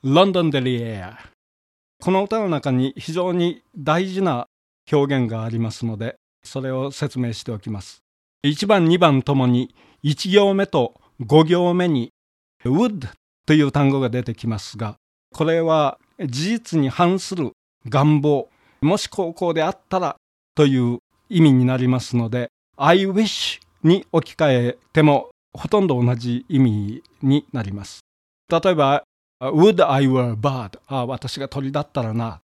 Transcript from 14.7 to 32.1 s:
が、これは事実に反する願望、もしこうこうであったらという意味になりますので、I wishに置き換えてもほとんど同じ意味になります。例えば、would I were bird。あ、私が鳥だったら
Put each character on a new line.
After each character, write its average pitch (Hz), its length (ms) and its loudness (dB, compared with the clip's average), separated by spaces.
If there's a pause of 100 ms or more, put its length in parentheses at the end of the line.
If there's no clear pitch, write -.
が、 110 180 -8 (380)
こ 160 120 -2
れ 165 160 0
は 160 360 0 (220)
事 151 300 -6
実 220 300 -2
に 135 100 0
反 175 300 0
す - 160 -10
る 147 160 -6 (360)
願 143 340 2
望、 143 280 0 (320)
も 170 160 2
し - 100 -8
こ 180 220 -6
う 165 40 -12
こ 175 160 -4
う 160 40 -2
で 160 100 0
あ 165 60 0
っ 190 100 -8 (100)
た 190 100 -2
ら 165 180 -6 (380)
と 151 100 6
い 135 140 2
う 120 200 -2 (300)
意 180 120 2
味 147 120 8
に 127 120 4
な 127 120 0
り 123 100 0
ま 127 120 2
す - 180 -4
の 117 120 0
で、 120 200 -6 (280)
I 175 300 4
wish - 540 -4 (220)
に 175 280 4
置 - 240 -2
き - 20 -20
換 123 340 2
え - 60 -10 (160)
て 156 100 4
も 143 260 4 (240)
ほ - 140 -14
と 208 140 2
ん 196 60 0
ど 123 160 0
同 123 120 2
じ 120 340 -6
意 147 100 2
味 107 440 0 (180)
に 143 300 2
な 123 120 -6
り 98 80 -8
ま 98 140 -12
す。 - 160 -20 (480)
例 175 220 2
え 175 40 2
ば、 143 280 2 (380)
would 160 480 4
I 139 160 2
were 123 300 0
bird。 120 520 -6
あ、 131 180 -6
私 123 340 -10
が 135 80 -8
鳥 135 240 -8
だ 143 100 -4
っ - 100 -10
た 135 100 -4
ら 110 120 -4